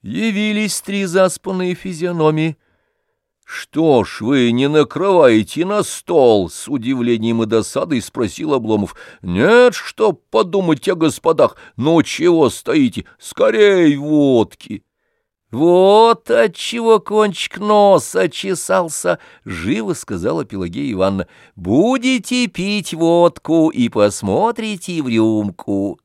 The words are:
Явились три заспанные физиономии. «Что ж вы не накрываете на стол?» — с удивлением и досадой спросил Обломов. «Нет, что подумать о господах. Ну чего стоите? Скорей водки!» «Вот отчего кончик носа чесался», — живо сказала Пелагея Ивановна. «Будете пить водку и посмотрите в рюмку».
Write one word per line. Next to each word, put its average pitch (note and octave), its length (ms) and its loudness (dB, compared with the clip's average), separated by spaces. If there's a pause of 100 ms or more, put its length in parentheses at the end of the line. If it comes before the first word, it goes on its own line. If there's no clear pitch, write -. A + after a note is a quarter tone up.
Явились G#3+ 760 -4
три G3 260 -6
заспанные F#3 680 -2
физиономии. D#3+ 800 -2 (880)
«Что C#3+ 600 0
ж - 160 -10
вы A#2+ 320 2
не C3+ 160 0
накрываете D3+ 960 2
на G3+ 180 -2
стол?» — A#2+ 680 2
с - 180 -16
удивлением A#2 760 -2
и A2+ 40 -2
досадой A2+ 540 -2
спросил C#3 540 -6
Обломов. G#2+ 400 -2 (260)
«Нет, F#3 540 2
что - 380 -4
подумать F#3 760 -2
о F#3 60 -2
господах. D#3+ 600 0 (200)
Ну D3+ 260 2
чего D#3+ 460 2
стоите? - 560 -2 (140)
Скорей F#3+ 800 2
водки!» C#3 880 0 (680)
«Вот F#3+ 800 4
отчего A3+ 680 0
кончик G#3 600 -4
носа G3 720 2
чесался», — F3 880 -4 (260)
живо B2+ 480 -4
сказала A2 540 -6
Пелагея G2+ 460 -8
Ивановна. F#2+ 360 -2 (280)
«Будете A#3+ 880 0
пить F#3+ 480 -6
водку E3 760 2
и A#2+ 220 0
посмотрите E3+ 1120 -2
в B2+ 60 -6
рюмку». G#2+ 960 -2